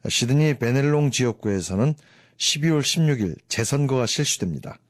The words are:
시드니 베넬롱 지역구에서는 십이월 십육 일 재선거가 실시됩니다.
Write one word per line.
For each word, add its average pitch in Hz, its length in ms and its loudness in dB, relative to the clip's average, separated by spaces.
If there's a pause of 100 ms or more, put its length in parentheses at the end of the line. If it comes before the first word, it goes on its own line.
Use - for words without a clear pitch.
시드니 143 460 2
베넬롱 139 560 2
지역구에서는 107 840 0 (440)
십이월 151 440 0
십육 147 380 2
일 87 160 -2 (120)
재선거가 131 580 0
실시됩니다. - 720 -4 (120)